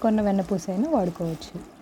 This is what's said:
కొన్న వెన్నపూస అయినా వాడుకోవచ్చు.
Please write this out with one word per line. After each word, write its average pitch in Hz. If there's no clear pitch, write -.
కొన్న 214
వెన్నపూస 190
అయినా 226
వాడుకోవచ్చు. 175